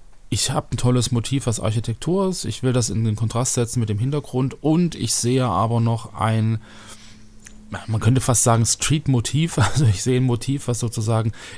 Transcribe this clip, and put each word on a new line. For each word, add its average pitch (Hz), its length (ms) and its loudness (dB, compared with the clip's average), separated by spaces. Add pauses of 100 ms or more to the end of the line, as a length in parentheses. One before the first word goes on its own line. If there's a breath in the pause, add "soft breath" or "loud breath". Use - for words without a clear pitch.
(300)
ich - 220 0
hab - 200 -4
ein 117 60 -4
tolles 123 340 2
Motiv, 127 360 0
was 107 120 -2
Architektur 117 680 -2
ist, 180 160 -6
ich 107 160 -6
will 127 100 2
das 120 200 0
in 113 120 0
den 107 120 0
Kontrast 117 400 -2
setzen 156 240 0
mit 107 100 0
dem 101 80 -2
Hintergrund 135 640 -2
und 160 320 2
ich - 220 -2
sehe 127 300 0
aber 113 340 2
noch 117 340 0
ein, 110 460 0 (1300 loud breath)
man 110 120 -2
könnte 120 220 4
fast - 220 2
sagen 117 200 4
Street-Motiv, 143 920 0
<laughs> - 0 -
also 135 280 4
ich 104 180 2
sehe 127 140 2
ein 127 60 2
Motiv, 127 440 0
was 120 120 -2
sozusagen 113 520 0 (260 loud breath)